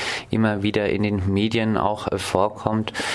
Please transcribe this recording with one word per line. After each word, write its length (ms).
immer 320
wieder 260
in 140
den 280
Medien 460
auch 300
vorkommt. 720